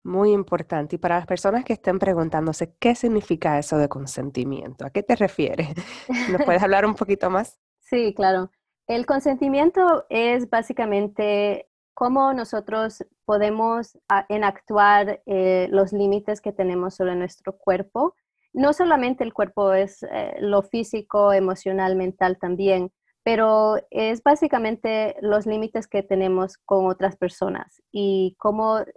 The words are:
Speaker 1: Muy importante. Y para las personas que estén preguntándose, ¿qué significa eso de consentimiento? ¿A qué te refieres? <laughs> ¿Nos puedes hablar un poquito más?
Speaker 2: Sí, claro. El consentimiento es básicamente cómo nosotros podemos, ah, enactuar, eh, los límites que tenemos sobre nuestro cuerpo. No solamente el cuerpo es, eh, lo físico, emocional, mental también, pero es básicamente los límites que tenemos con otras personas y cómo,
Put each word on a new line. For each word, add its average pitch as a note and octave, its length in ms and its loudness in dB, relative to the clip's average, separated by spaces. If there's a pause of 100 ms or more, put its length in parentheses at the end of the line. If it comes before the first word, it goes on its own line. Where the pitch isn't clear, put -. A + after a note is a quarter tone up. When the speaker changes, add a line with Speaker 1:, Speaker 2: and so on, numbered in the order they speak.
Speaker 1:
Muy G3 280 2
importante. E3+ 640 -2
Y - 20 -4
para F3 180 0
las E3+ 100 -4
personas G3+ 380 -2
que - 80 -2
estén F#3+ 260 -2
preguntándose, E3 800 -2
¿qué A#3+ 160 4
significa F3+ 640 0
eso D3 200 -2
de D3 100 2
consentimiento? C3+ 960 -8
¿A C#3 60 -12
qué G3+ 120 -4
te A#3+ 140 2
refieres? E3 520 -2 (400)
<laughs> B3 220 -2
¿Nos F#3 140 0
puedes F#3 180 2
hablar G3 220 4
un G#3+ 100 2
poquito G3 360 -2
más? F#3+ 280 -4 (220)
Speaker 2:
Sí, A#3 340 -2
claro. F#3+ 360 0 (360)
El A#3 200 -4
consentimiento C#4+ 1040 2
es A#3+ 400 0
básicamente G#3 1200 -2 (260)
cómo C4+ 400 2
nosotros A3 720 -6 (200)
podemos, A3 720 -2 (100)
ah, G3 200 2
enactuar, G#3 960 2
eh, F#3 460 2
los G3 220 2
límites G3+ 480 -2
que G3+ 120 -8
tenemos F#3 440 -2
sobre F#3 200 -2
nuestro F#3 400 -8
cuerpo. G3 580 -2 (380)
No C#4+ 200 2
solamente C4+ 520 0
el A3+ 80 -8
cuerpo G3+ 400 0
es, G3 300 0
eh, - 380 -8
lo G3+ 220 2
físico, G#3 720 0
emocional, F#3+ 640 0
mental F#3 420 -2
también, F#3 540 0 (320)
pero G#3+ 520 4 (140)
es A3 320 -4
básicamente A3+ 1000 0
los G#3 260 0
límites A3 420 -4
que G3+ 140 -2
tenemos F#3+ 560 -2
con F#3+ 280 0
otras F#3+ 300 -2
personas - 760 -6
y F#3+ 480 -2
cómo, A3 420 0 (160)